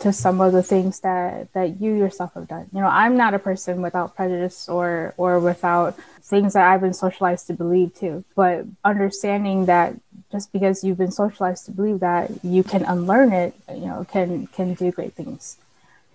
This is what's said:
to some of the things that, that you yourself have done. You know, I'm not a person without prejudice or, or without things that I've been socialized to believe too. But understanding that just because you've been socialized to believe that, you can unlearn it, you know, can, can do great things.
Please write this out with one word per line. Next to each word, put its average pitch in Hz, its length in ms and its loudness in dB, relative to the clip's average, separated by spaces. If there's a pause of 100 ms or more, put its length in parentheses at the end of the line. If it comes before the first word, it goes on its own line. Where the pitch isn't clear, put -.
to 202 120 4
some 185 260 2
of 185 140 6
the 185 80 6
things 190 380 0
that, 180 540 -4
that 185 280 -4
you 214 140 0
yourself 190 400 -2
have 170 120 -14
done. 165 240 -12
You 190 100 -4
know, 196 60 2
I'm 233 300 4
not 226 160 2
a 196 60 0
person 185 420 -4
without 175 340 -4
prejudice 180 540 -4
or, 175 480 -4
or 180 220 2
without 175 580 0 (240)
things 202 320 2
that 185 180 6
I've 190 100 4
been 185 120 0
socialized 180 540 -2
to 175 60 -4
believe 175 420 0
too. 180 280 -8 (120)
But 180 300 2 (180)
understanding 202 840 0
that 175 300 2 (360)
just 202 220 -8
because 190 300 0
you've 190 160 0
been 185 100 0
socialized 196 560 -2
to - 60 -14
believe 196 300 -2
that, 175 280 0 (140)
you 180 180 2
can 185 240 -2
unlearn 190 480 2
it, 175 220 -2 (140)
you 180 180 -10
know, 175 240 -8
can, 180 360 -2
can 180 280 -4
do 180 160 -2
great - 220 -8
things. - 440 -14 (580)